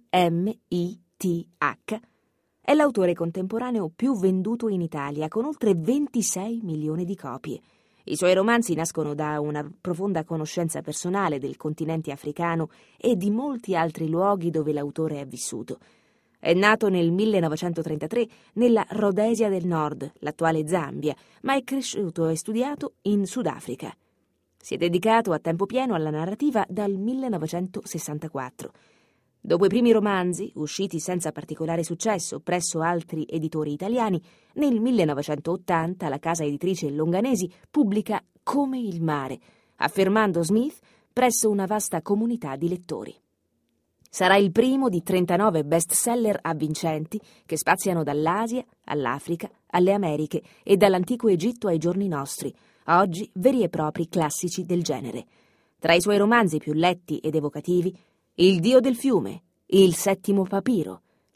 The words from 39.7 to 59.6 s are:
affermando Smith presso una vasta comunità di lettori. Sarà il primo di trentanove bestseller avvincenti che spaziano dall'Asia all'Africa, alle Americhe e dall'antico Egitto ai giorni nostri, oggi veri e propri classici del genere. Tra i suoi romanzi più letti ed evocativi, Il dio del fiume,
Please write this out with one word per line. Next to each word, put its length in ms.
affermando 680
Smith 340
presso 360
una 160
vasta 360
comunità 560
di 100
lettori. 480
Sarà 260
il 160
primo 380
di 120
trentanove 640
bestseller 760
avvincenti 760
che 100
spaziano 480
dall'Asia 600
all'Africa, 640
alle 260
Americhe 500
e 120
dall'antico 540
Egitto 400
ai 80
giorni 320
nostri, 440
oggi 480
veri 280
e 60
propri 400
classici 560
del 180
genere. 420
Tra 140
i 80
suoi 160
romanzi 400
più 160
letti 460
ed 160
evocativi, 600
Il 220
dio 180
del 160
fiume, 480